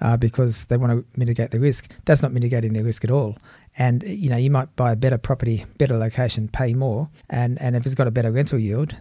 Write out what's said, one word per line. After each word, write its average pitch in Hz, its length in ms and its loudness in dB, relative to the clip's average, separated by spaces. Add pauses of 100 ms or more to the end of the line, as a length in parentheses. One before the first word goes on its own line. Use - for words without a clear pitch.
uh, 117 160 2
because 120 480 0
they 120 100 0
wanna 120 280 2 (120)
mitigate 120 360 0
the 113 80 0
risk. 135 320 0 (140)
That's 151 160 4
not 131 120 -2
mitigating 120 400 0
the 107 100 0
risk 113 200 -2
at 113 80 0
all. 120 260 0 (400)
And, 123 260 2
you 196 240 -4
know, 120 100 2
you 127 120 2
might 135 260 0
buy 127 160 2
a 110 40 2
better 123 240 2
property, 117 460 -2 (120)
better 127 200 2
location, 113 500 -2
pay 120 260 -2
more, 131 340 0 (220)
and, 123 320 -2
and 123 140 0
if 120 100 -2
it's 131 100 -2
got 127 120 2
a 117 40 0
better 113 200 0
rental 139 260 0
yield, 113 440 -2